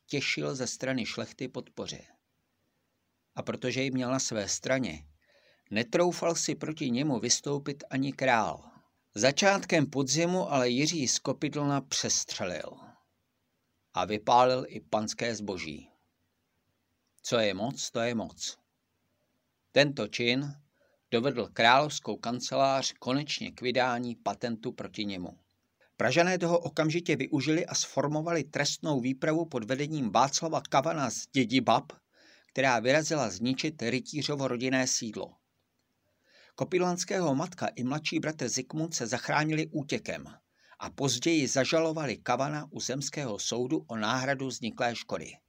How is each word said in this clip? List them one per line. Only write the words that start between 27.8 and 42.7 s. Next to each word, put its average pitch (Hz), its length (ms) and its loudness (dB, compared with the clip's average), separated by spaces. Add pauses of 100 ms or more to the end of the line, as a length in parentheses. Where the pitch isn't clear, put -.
trestnou 143 560 -2
výpravu 156 460 0
pod 123 180 -4
vedením 135 480 -2
Václava 135 580 2
Kavana 143 400 2
z - 180 -8
Dědibab, 123 640 2 (560)
která 131 320 2
vyrazila 139 500 2
zničit 127 520 -2
rytířovo 135 640 -2
rodinné 131 400 0
sídlo. 104 460 -4 (1200)
Kopidlanského 180 800 0
matka 147 320 -2
i - 160 -6
mladší 156 360 -2
bratr 151 300 -2
Zikmund 156 460 -4
se 120 120 -4
zachránili 151 600 0
útěkem 110 580 -6 (540)
a 98 100 -10
později 135 580 2
zažalovali 151 720 2
Kavana 139 540 -2